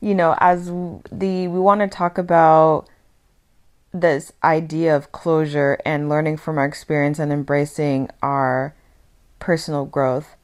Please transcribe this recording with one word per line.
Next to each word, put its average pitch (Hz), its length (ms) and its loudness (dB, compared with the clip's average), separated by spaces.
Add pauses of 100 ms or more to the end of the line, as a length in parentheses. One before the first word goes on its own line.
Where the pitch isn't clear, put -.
you 202 140 0
know, 165 240 2
as 180 280 2
w-, 175 340 -8 (100)
the, 185 360 -4
we 175 120 -4
wanna 202 280 2
talk 175 300 -4
about 160 720 4 (1040)
this 165 380 0 (120)
idea 160 520 2
of 147 160 -4
closure 147 760 0
and 147 240 -2
learning 156 280 0
from 156 200 -6
our 139 80 0
experience 147 540 -2
and 147 120 -2
embracing 143 800 -2 (120)
our 135 540 -2 (640)
personal 160 460 -4
growth. 139 580 -2